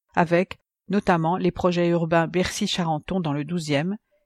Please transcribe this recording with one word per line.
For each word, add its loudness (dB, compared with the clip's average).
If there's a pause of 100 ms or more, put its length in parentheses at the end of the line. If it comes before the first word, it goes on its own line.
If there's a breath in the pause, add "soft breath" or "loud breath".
(160)
avec, 2 (300)
notamment, 2
les 0
projets 2
urbains 2
Bercy-Charenton -2
dans -2
le -2
douzième -2 (280)